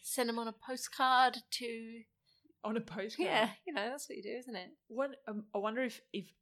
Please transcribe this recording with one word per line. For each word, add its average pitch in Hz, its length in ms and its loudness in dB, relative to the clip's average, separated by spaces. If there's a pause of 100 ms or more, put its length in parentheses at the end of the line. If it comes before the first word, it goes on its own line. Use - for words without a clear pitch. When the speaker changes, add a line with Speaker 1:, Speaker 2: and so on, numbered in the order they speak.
Speaker 1:
send 240 260 0
'em 233 100 0
on 226 80 -2
a 226 60 -6
postcard 254 960 4
to 226 540 -6 (600)
Speaker 2:
On 220 120 0
a 226 40 0
postcard? 220 460 -2
Speaker 1:
Yeah, 220 260 4 (120)
you 330 80 -6
know, 214 160 0
that's 285 180 -8
what - 80 -10
you 196 80 -10
do, 208 140 -6
isn't 247 180 -8
it? 185 220 -10 (100)
Speaker 2:
What, 262 400 -4
um, 214 260 -6
I 214 40 0
wonder 220 240 2
if, 247 180 0 (140)
if 196 180 -6 (100)